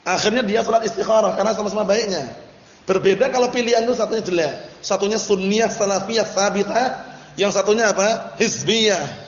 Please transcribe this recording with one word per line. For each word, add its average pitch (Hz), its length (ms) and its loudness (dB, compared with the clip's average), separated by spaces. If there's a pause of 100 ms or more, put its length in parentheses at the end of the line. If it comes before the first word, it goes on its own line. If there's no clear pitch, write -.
Akhirnya 208 400 0
dia 208 160 2
salat 220 240 2
istikharah 214 480 2
karena 202 240 0
sama-sama 208 300 -2
baiknya. 190 420 0 (540)
Berbeda 190 480 2
kalau 247 180 2
pilihan 233 380 0
itu 247 80 0
satunya 208 260 -2
jelek. 165 320 -2 (300)
Satunya 202 340 0
sunniyah 208 540 0
salafiyah 196 560 -2
sabitah, 196 600 0 (520)
yang 196 160 2
satunya 214 340 2
apa? 202 480 0
Hizbiyah. 202 680 0 (220)